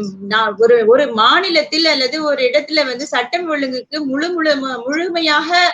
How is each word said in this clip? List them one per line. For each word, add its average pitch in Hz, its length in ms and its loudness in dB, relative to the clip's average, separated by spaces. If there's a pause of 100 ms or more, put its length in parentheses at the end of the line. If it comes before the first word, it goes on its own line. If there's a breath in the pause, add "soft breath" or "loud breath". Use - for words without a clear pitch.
(280)
நான் 214 300 0
ஒரு, 226 180 6 (120)
ஒரு 254 260 4
மாநிலத்தில் 311 720 2
அல்லது 294 380 0
ஒரு 277 200 0
இடத்துல 285 420 0
வந்து 254 200 -6
சட்டம் 302 420 -4
ஒழுங்குக்கு 277 580 -6
முழு, 277 260 -2
முழு, 311 240 0
மு-, 262 240 -6
முழுமையாக 311 720 -2 (240)